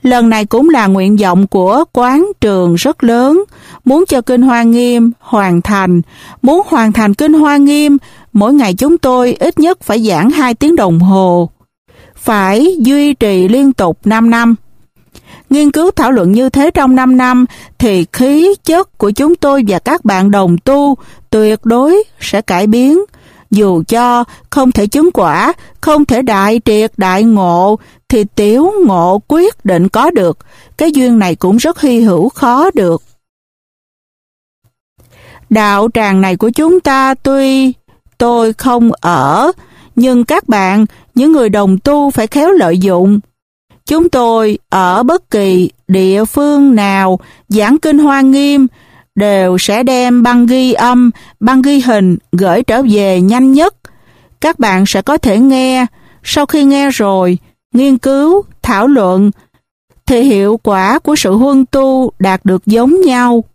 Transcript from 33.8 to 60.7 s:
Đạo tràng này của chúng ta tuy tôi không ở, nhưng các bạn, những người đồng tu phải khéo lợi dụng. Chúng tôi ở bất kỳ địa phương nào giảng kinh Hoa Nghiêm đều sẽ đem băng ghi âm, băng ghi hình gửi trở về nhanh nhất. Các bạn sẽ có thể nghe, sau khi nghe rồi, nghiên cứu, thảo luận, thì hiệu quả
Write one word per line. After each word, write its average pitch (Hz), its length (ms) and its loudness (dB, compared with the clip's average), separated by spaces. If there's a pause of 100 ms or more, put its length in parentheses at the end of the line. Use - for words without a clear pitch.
Đạo 208 440 0
tràng 202 260 0
này 190 160 0
của 226 140 -2
chúng 320 300 0
ta 269 340 0
tuy 269 580 0 (460)
tôi 233 340 0
không 240 380 0 (100)
ở, 170 520 -2 (440)
nhưng 247 280 0
các 330 240 -4
bạn, 202 380 0 (280)
những 285 180 2
người 254 160 2
đồng 196 300 0
tu 285 320 0
phải 220 160 -4
khéo 302 260 0
lợi 185 260 2
dụng. 190 420 0 (640)
Chúng 330 220 0
tôi 226 500 -2 (100)
ở 190 340 -2
bất 320 280 -2
kỳ 190 400 0 (180)
địa 190 360 0
phương 285 500 0
nào 196 460 0 (280)
giảng 214 300 0
kinh 302 200 0
Hoa 285 220 2
Nghiêm 277 460 2 (480)
đều 190 440 0
sẽ 208 240 -2
đem 247 400 0
băng 240 240 2
ghi 254 260 0
âm, 247 380 2 (300)
băng 254 220 0
ghi 277 180 2
hình 208 360 0 (160)
gửi 185 300 0
trở 233 280 -2
về 196 300 0
nhanh 247 320 2
nhất. 320 220 2 (640)
Các 320 180 -2
bạn 196 280 0
sẽ - 160 -2
có 285 160 -2
thể 208 200 0
nghe, 262 480 0 (360)
sau 294 240 -4
khi 294 180 0
nghe 277 260 0
rồi, 190 480 -2 (360)
nghiên 262 240 2
cứu, 294 440 0 (200)
thảo 214 240 -2
luận, 202 440 0 (760)
thì 240 160 0
hiệu 214 400 0
quả 202 360 -2